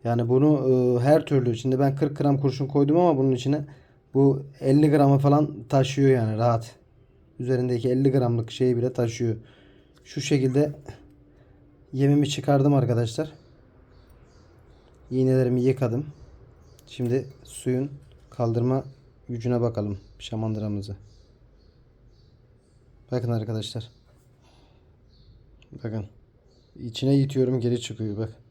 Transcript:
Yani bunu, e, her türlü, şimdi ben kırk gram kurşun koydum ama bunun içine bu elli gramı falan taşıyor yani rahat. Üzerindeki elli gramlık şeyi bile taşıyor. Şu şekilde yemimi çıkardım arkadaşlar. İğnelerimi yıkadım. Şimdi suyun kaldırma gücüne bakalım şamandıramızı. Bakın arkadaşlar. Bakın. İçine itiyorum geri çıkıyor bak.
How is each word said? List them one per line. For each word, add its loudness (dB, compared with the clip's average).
Yani -2
bunu, 2
e, 2
her 4
türlü, 0
şimdi -2
ben 0
kırk -2
gram 2
kurşun -2
koydum 2
ama 4
bunun 2
içine -2
bu 4
elli 4
gramı 4
falan 2
taşıyor 2
yani 0
rahat. 0
Üzerindeki -2
elli 2
gramlık 0
şeyi 0
bile -2
taşıyor. -2
Şu -10
şekilde 0
yemimi 2
çıkardım 2
arkadaşlar. -2
İğnelerimi 2
yıkadım. 0
Şimdi -4
suyun -4
kaldırma 0
gücüne -2
bakalım -4
şamandıramızı. -6
Bakın -4
arkadaşlar. -6
Bakın. -6
İçine -2
itiyorum 0
geri -2
çıkıyor -8
bak. -6